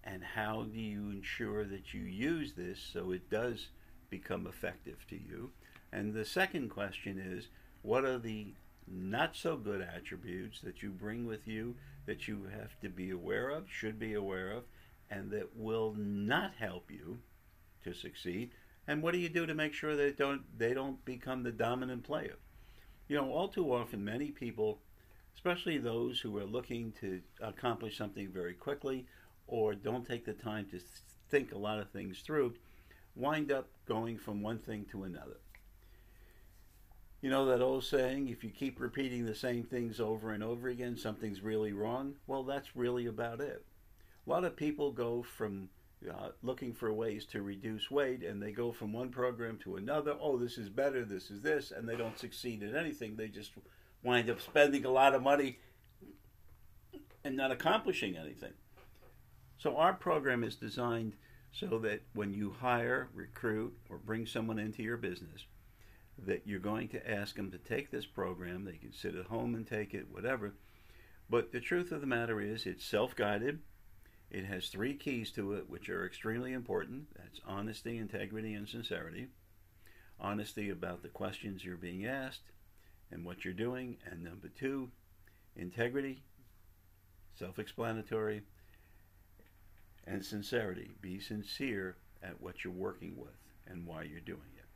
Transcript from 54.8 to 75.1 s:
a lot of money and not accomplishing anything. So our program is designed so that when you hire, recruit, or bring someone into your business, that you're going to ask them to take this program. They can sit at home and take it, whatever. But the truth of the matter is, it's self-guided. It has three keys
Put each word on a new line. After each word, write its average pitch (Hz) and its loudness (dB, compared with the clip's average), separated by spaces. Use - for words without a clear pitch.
a 127 4
lot 135 12
of 131 6
money 139 6
and 135 0
not 135 4
accomplishing 160 4
anything. - -8
So 139 2
our 170 10
program 139 4
is 110 -2
designed 117 0
so 113 0
that 107 0
when 104 0
you 101 0
hire, 123 2
recruit, - 0
or - -8
bring 110 -2
someone 113 0
into 107 -2
your 113 0
business, - -6
that 95 0
you're 101 0
going 107 0
to - -6
ask 104 0
them 98 -2
to 90 -10
take - -2
this - -2
program. 90 -4
They 90 -8
can 60 -14
sit 85 -4
at 90 -6
home 120 0
and 113 -2
take 107 -2
it, 87 -6
whatever. 104 -2
But 117 6
the 123 0
truth 175 2
of 151 -2
the 139 -2
matter 117 4
is, 104 0
it's 90 -4
self-guided. 113 4
It 95 -4
has 95 -2
three 123 0
keys 120 -2